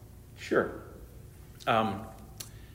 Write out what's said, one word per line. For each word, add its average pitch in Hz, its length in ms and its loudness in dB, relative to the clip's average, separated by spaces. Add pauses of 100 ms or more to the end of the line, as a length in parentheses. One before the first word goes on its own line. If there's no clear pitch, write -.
(380)
Sure. - 440 4 (880)
Um, 110 340 6 (720)